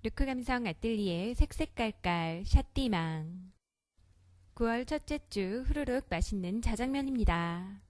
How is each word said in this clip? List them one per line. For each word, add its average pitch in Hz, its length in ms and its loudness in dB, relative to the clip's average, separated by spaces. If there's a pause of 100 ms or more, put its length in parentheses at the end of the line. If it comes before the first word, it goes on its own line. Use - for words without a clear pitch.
르크 220 240 2
감성 254 400 -2
아뜰리에 202 680 -2
색색깔깔 180 1120 0
샤띠망. 185 1040 0 (1000)
구월 233 320 0
첫째 294 340 -2 (100)
주 202 380 -2
후루룩 269 420 0
맛있는 190 520 0
자장면입니다. 202 1300 0